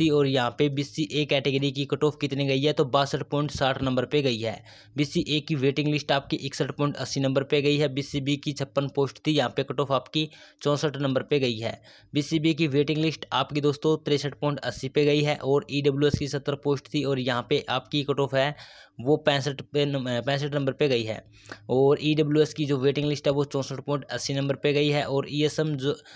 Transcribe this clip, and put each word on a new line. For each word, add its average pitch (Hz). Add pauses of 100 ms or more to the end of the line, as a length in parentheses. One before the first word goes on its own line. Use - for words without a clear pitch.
थी 160
और 143
यहाँ 123
पे 147
बीसीए 143
कैटेगरी 139
की 139
कट 139
ऑफ 147
कितनी 139
गई 135
है 147
तो 151
बासठ 139
पॉइंट 147
साठ 131
नंबर 127
पे 147
गई 123
है। 110 (340)
बीसीए 147
की 156
वेटिंग 143
लिस्ट 147
आपकी 139
इकसठ 135
पॉइंट 143
अस्सी 135
नंबर 135
पे 143
गई 147
है। 147
बीसीबी 139
की 143
छप्पन 139
पोस्ट -
थी, 156
यहाँ 131
पे 139
कट 131
ऑफ 139
आपकी 151 (340)
चौंसठ 147
नंबर 135
पे 147
गई 123
है। 113 (340)
बीसीबी 151
की 156
वेटिंग 143
लिस्ट 156
आपकी 135
दोस्तों 147
तिरसठ 143
पॉइंट 147
अस्सी 127
पे 147
गई 147
है। 147
और 139
ईडब्ल्यूएस 143
की 147
सत्तर 139
पोस्ट 139
थी 147
और 139
यहाँ 123
पे 143
आपकी 127
कट 135
ऑफ 135
है 139 (460)
वो 143
पैंसठ 139
पे 143
नम-, 135 (180)
पैंसठ 139
नंबर 135
पे 147
गई 120
है। 107 (460)
और 139
ईडब्ल्यूएस 151
की 151
जो 139
वेटिंग 139
लिस्ट 147
है 147
वो 143
चौंसठ 135
पॉइंट 143
अस्सी 123
नंबर 139
पे 143
गई 147
है। 147
और 135
ईएसएम 151
जो, 135 (200)